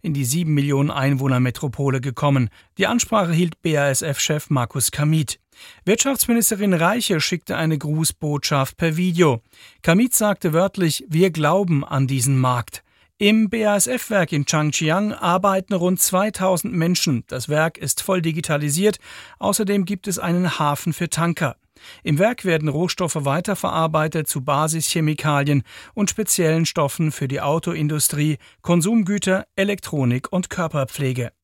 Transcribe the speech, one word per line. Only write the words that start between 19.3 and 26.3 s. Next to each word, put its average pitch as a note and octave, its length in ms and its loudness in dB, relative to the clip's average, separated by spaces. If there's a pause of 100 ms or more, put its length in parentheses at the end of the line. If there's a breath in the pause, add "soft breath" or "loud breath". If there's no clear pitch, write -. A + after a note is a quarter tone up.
Außerdem G3+ 460 0
gibt G3 200 -6
es F#3 140 -4
einen F3 400 0
Hafen D3 320 -2
für E3+ 180 -4
Tanker. E3 460 -2 (480 loud breath)
Im D3+ 160 0
Werk A#3 240 0
werden D#3+ 240 0
Rohstoffe E3 480 -2
weiterverarbeitet D#3+ 1120 -2
zu C3 160 -6
Basischemikalien D3+ 1200 0 (300 loud breath)
und G3+ 160 0
speziellen E3 540 0